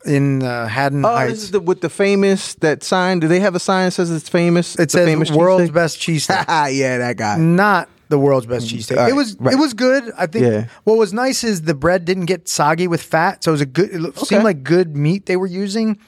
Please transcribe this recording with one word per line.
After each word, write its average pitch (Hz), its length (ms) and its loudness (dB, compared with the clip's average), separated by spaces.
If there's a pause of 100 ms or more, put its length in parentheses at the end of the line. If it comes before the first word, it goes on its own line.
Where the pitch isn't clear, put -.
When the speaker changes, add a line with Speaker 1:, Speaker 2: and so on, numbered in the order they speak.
Speaker 1:
In, 139 360 2
uh, 120 260 -4
Haddon 139 360 0
Speaker 2:
Oh, 208 100 2
Speaker 1:
Heights. 127 180 0
Speaker 2:
this 214 120 -10
is 190 60 -14
the, 196 100 0
with 180 220 -2
the 170 80 -2
famous, 196 640 0
that 156 260 0
sign. 185 380 0
Do 156 80 2
they 175 120 2
have 196 140 0
a 180 60 -4
sign 185 260 0
that 180 60 0
says 170 180 -2
it's 160 180 -6
famous? 175 460 0
Speaker 1:
It 165 160 0
Speaker 2:
The - 80 2
Speaker 1:
says 175 80 4
Speaker 2:
famous 156 240 2
Speaker 1:
"World's 175 400 4
Speaker 2:
cheesesteak? 147 40 -6
Speaker 1:
best 165 240 0
cheesesteak." 160 760 -2
Speaker 2:
<laughs> 135 40 -2
Yeah, 127 200 0
that 123 180 -4
guy. 104 220 -2
Speaker 1:
Not 175 500 2 (220)
the 147 80 2
world's 135 280 2
best 117 220 -4
cheesesteak. 117 280 -6
Speaker 2:
Right, 123 120 4
Speaker 1:
It 262 80 4
was, 233 240 -2
Speaker 2:
right. 131 140 0
Speaker 1:
it - 40 -6
was 294 140 2
good. 254 460 0
I 180 80 -2
think 165 180 0
Speaker 2:
Yeah. 110 200 0 (200)
Speaker 1:
what 220 140 2
was 202 160 0
nice 254 280 -2
is 208 200 -2
the 160 120 0
bread 170 300 0
didn't 185 220 -2
get 180 240 -4
soggy 165 360 0
with 170 160 -2
fat, 175 420 -2
so 170 60 2
it - 20 4
was 147 100 0
a 143 40 0
good, 156 260 0
it 175 80 -6
lo- 160 100 -4
Speaker 2:
Okay. 226 160 -8
Speaker 1:
seemed 208 180 4
like 170 180 0
good 165 320 0
meat 156 320 0
they 185 120 0
were 190 80 -2
using. 202 500 -4 (100)